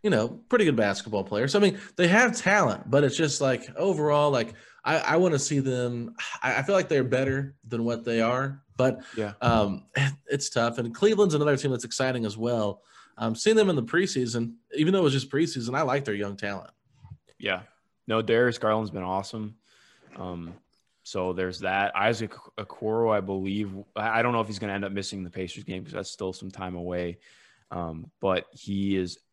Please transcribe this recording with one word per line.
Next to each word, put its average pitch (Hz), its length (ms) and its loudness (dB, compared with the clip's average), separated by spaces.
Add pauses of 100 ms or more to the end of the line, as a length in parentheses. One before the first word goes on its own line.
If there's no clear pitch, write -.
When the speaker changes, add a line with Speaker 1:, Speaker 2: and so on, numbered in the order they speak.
Speaker 1:
you 214 80 0
know, 120 200 2 (200)
pretty 220 160 4
good 143 100 4
basketball 101 480 0
player. 107 240 -2
So, 202 120 2
I - 20 6
mean, 190 160 4 (200)
they 175 100 4
have 214 280 6
talent, 180 540 0
but 143 140 6
it's 135 140 2
just, 151 240 0
like, 131 340 0
overall, 147 560 2
like, 113 220 0 (300)
I, 156 160 2
I 147 180 2
wanna 175 220 4
see 143 200 0
them. 123 560 -2 (260)
I, 127 160 0
I 135 60 0
feel 202 120 0
like 180 140 2
they're 139 140 4
better 135 520 0 (120)
than 117 160 -4
what 117 200 -2
they 117 160 0
are, 131 420 0 (160)
but, 127 240 4 (140)
Speaker 2:
Yeah. 104 260 -4
Speaker 1:
um, 110 420 4 (440)
it's 139 220 -4
tough. 117 300 0
And 117 140 -4
Cleveland's 202 420 4
another 147 200 4
team 135 160 -2
that's 123 140 -4
exciting 127 400 -2
as 104 120 -6
well. 110 440 -2 (360)
Um, 113 180 -2
seeing 220 200 2
them 208 140 6
in 165 60 2
the 123 80 0
preseason, 120 720 0 (200)
even 156 180 4
though 196 60 4
it 180 40 4
was 139 100 4
just 135 160 -2
preseason, 135 480 -2
I 156 60 2
like 135 220 0
their 107 100 -2
young 101 200 -4
talent. 101 360 -6 (680)
Speaker 2:
Yeah. 98 240 -2 (460)
No, 110 140 2
Darius 117 360 4
Garland's 107 340 0
been 90 120 -8
awesome. 98 520 -6 (600)
Um, 85 400 -12 (480)
so 92 300 -4
there's 90 260 -4
that. 95 360 -2
Isaac 107 380 0 (240)
Okoro, 110 580 -2
I 104 60 2
believe, 98 500 -4 (240)
I, 110 240 0
I - 40 4
don't 123 100 2
know 113 80 0
if 107 60 -2
he's 104 120 -10
gonna 101 140 -4
end 101 120 -4
up 98 60 -6
missing 98 320 -6
the 87 60 -10
Pacers - 340 -10
game 92 200 -10
'cause - 100 -14
that's - 180 -10
still 95 220 -8
some 95 160 -14
time 92 260 -10
away. 87 440 -6 (500)
Um, 82 400 -8 (100)
but 92 320 0
he 98 440 -4
is 90 240 -4 (140)